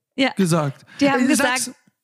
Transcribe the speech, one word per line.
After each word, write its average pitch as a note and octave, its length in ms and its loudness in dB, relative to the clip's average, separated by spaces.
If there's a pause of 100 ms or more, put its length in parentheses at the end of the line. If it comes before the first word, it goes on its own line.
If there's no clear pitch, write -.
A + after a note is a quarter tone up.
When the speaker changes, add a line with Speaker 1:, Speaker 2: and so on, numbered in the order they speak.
(180)
Speaker 1:
Ja. C4 180 0
Speaker 2:
gesagt? D#3+ 500 -2 (140)
Speaker 1:
Die C#4 100 2
haben C4+ 140 0
Speaker 2:
Ich B3 60 2
Speaker 1:
gesagt, C4 300 0
Speaker 2:
sag's B3 120 -8 (320)